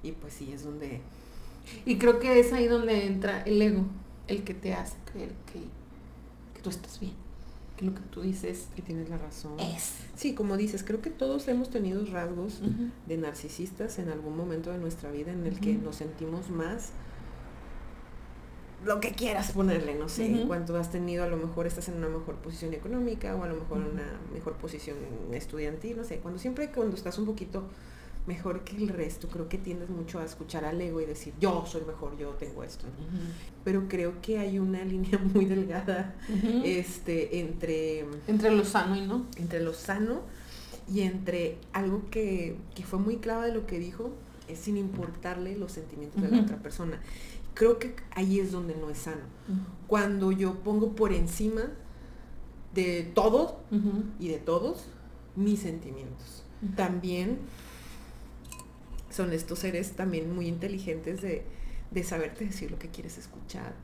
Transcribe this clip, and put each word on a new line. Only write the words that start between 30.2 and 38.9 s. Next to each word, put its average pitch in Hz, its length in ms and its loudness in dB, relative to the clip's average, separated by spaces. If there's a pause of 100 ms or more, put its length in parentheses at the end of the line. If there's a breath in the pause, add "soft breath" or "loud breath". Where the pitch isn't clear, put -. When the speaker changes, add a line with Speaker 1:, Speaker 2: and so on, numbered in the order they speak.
Speaker 1:
escuchar 160 400 -4
al 165 160 0
ego 165 180 0
y 160 60 0
decir, 147 340 -6
"Yo 170 260 4
soy 160 200 -4
mejor, 147 320 -6
yo 143 140 -4
tengo 143 320 -6
esto", - 220 -8
¿no? 123 80 -8
Speaker 2:
Ujú. 165 320 -4 (380 loud breath)
Speaker 1:
Pero 190 240 2
creo 180 340 0
que 220 160 0
hay 196 220 2
una 190 240 2
<laughs> - 20 -4
línea 190 320 2 (160)
muy 196 120 10
delgada, 190 680 2 (160)
Speaker 2:
Ujú. 220 360 4
Speaker 1:
este, 180 760 0
entre 160 640 0 (220)
Speaker 2:
Entre 214 240 8
lo 202 140 8
sano 190 320 4